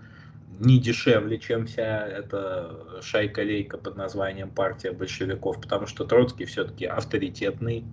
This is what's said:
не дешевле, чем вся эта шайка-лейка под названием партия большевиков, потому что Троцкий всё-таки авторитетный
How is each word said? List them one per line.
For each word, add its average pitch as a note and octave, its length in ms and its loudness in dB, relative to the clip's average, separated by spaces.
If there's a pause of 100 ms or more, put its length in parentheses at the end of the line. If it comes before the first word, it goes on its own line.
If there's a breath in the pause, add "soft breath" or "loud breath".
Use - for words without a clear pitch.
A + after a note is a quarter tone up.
(600 loud breath)
не B2+ 180 10
дешевле, A2+ 600 4
чем A2+ 280 -2
вся A2 400 -2
эта F#2+ 960 -6
шайка-лейка G#2 760 0
под - 180 -8
названием F#2+ 540 -4
партия F#2+ 420 -2
большевиков, F#2 680 -4
потому G2+ 260 -2
что - 180 -6
Троцкий B2 400 6
всё-таки - 400 -6
авторитетный - 1080 -2